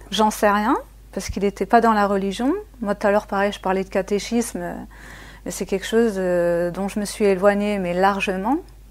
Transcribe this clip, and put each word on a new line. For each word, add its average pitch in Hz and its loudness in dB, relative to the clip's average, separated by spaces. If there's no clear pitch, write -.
j'en 214 2
sais 208 2
rien, 214 2
parce - -8
qu'il 196 -4
était 202 -2
pas 233 6
dans 226 4
la 202 2
religion. 196 0
Moi, 202 -2
tout 202 -6
à 202 4
l'heure, 208 2
pareil, 202 0
je - -10
parlais 190 0
de 185 -10
catéchisme, 202 -2
euh, 170 -8
mais 180 -8
c'est 190 -6
quelque 190 -4
chose, 226 2
euh, 175 0
dont 185 -4
je 202 -4
me 208 -4
suis - -2
éloignée, 202 2
mais 175 -2
largement. 196 0